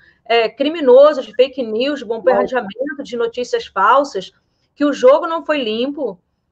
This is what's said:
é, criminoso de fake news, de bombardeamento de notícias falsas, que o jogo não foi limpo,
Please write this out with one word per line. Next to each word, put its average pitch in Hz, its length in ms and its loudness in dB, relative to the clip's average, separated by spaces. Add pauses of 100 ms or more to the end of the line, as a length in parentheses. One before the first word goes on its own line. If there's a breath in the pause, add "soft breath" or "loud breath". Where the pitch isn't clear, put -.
(240 soft breath)
é, 226 240 0
criminoso 277 720 4
de 214 100 -20
fake 269 300 0
news, 233 380 -4
de 233 40 -14
bombardeamento 240 1000 -4
de 226 120 -12
notícias 233 520 -6
falsas, 226 640 0 (420)
que 285 100 -4
o 285 80 0
jogo 269 360 4
não 330 180 -6
foi 302 160 -2
limpo, 240 580 -6 (320)